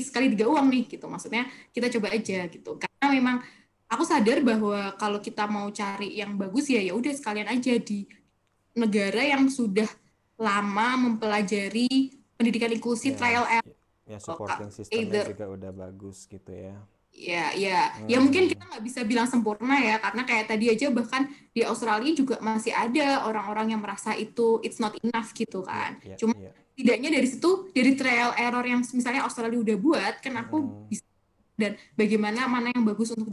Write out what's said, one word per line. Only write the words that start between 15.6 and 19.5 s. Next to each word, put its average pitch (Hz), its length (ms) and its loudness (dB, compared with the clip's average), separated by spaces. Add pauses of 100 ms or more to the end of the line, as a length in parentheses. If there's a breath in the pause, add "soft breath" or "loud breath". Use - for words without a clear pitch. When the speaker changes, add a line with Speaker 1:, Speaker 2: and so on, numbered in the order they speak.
Speaker 2:
bagus 98 580 -16
gitu 95 220 -18
ya. 95 240 -14 (340)
Speaker 1:
Iya, 175 340 -6 (140)
iya. 190 220 0 (260)
Ya 240 140 4
Speaker 2:
Hmm. 269 80 8
Speaker 1:
mungkin 349 180 4
kita - 160 -2
nggak 233 220 -12
bisa 247 180 -8
bilang 233 240 2
sempurna 233 540 0